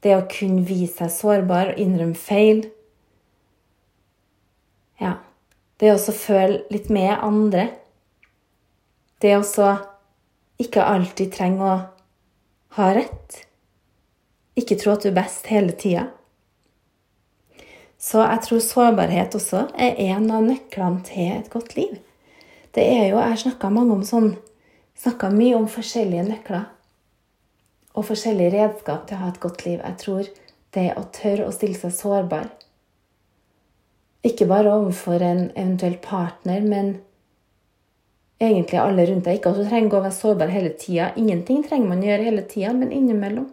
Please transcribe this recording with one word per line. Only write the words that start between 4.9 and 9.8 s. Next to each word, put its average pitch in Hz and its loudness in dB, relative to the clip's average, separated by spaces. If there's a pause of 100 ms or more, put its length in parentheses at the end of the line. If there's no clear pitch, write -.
Ja. 185 -4 (680)
Det 214 6
å - 8
også 202 -2
føle 196 2 (100)
litt 208 -6
med 196 2
andre. 208 0 (1500)
Det 202 6
å 202 2
så 196 2 (840)